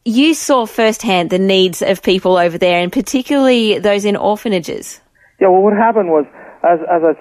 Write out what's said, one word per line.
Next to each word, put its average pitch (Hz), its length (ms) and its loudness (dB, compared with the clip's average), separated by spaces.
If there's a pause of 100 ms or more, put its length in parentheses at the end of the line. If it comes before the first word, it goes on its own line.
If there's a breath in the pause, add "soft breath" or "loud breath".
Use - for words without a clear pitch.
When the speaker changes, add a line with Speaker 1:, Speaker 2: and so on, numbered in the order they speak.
Speaker 1:
you 277 300 2
saw 254 320 -2
firsthand 214 640 -2
the 185 80 0
needs 190 420 0
of 190 220 -2
people 185 340 0
over 175 220 0
there, 175 240 0
and 180 100 -6
particularly 254 840 0
those 202 260 0
in 202 120 -2
orphanages. 202 840 -4 (400 soft breath)
Speaker 2:
Yeah, 190 80 4
well, 185 140 4
what 208 100 2
happened 214 380 0
was, 151 160 2 (360 loud breath)
as, 170 180 2
as 165 220 -2
I 156 180 2